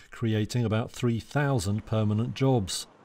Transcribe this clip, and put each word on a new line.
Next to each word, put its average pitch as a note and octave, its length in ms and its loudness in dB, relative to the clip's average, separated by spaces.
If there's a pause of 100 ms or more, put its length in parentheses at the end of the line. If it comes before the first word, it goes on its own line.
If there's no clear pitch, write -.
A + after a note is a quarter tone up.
creating A2 540 0
about A2 280 0
three A#2 280 0
thousand A#2 680 0
permanent A2 480 0
jobs. B2+ 540 0 (160)